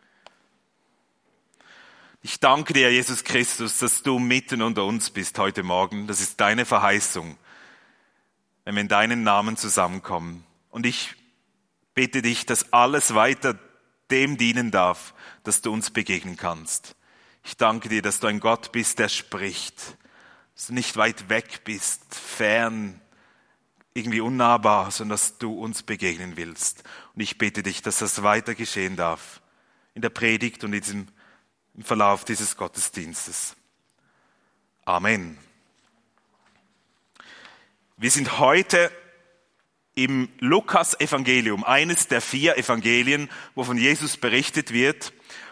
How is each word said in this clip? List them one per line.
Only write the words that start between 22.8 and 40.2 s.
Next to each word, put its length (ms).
irgendwie 260
unnahbar, 720
sondern 240
dass 220
du 160
uns 300
begegnen 520
willst. 480
Und 80
ich 160
bitte 260
dich, 180
dass 180
das 240
weiter 320
geschehen 400
darf 460
in 80
der 80
Predigt 540
und 100
in 80
diesem, 260
im 80
Verlauf 420
dieses 320
Gottesdienstes. 1000
Amen. 540
Wir 120
sind 300
heute 520
im 340